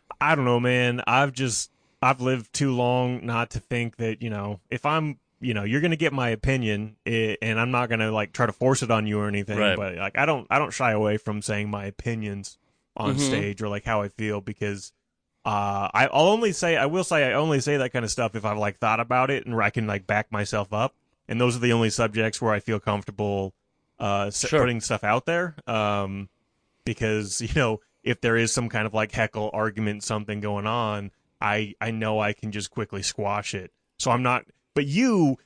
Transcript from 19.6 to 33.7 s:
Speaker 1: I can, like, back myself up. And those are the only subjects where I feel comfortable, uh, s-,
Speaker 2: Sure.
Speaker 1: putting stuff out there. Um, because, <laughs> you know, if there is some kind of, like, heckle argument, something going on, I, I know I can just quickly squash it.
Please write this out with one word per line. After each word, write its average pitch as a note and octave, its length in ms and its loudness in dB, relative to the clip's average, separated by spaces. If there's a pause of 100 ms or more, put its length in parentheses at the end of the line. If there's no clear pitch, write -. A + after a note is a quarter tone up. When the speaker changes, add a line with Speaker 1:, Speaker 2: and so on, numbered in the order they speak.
Speaker 1:
I G#2 60 4
can, A2 180 -2
like, G2+ 200 -4
back G#2 260 0
myself G#2 400 -2
up. A2+ 220 -2 (340)
And A2+ 100 -2
those B2 180 4
are B2 40 -6
the A#2+ 120 4
only A#2 180 4
subjects A2 500 0
where A2+ 120 2
I G2+ 80 0
feel G#2+ 200 -2
comfortable, G2+ 760 -2 (440)
uh, G2+ 300 0
s-, - 200 -4
Speaker 2:
Sure. D#3 120 4
Speaker 1:
putting B2 200 2
stuff A2 240 -4
out A2 220 2
there. E3+ 300 -2 (100)
Um, G2+ 640 -2 (560)
because, G#2+ 540 -2
<laughs> - 20 -6
you A#2 120 -4
know, A#2 260 2 (220)
if A#2+ 200 -2
there A#2 160 4
is A2+ 140 2
some A#2 180 -2
kind G#2+ 160 -2
of, G#2 80 -6
like, G#2+ 180 0
heckle G#2+ 400 -2
argument, G#2 500 -2
something G#2+ 380 -4
going G2+ 260 -4
on, G#2+ 440 -2 (320)
I, G#2 380 0
I A2+ 100 -4
know A2 300 0
I G#2+ 120 0
can G#2+ 200 -8
just G2+ 180 -6
quickly G2+ 320 -6
squash G2+ 520 -4
it. F#2 160 -10 (280)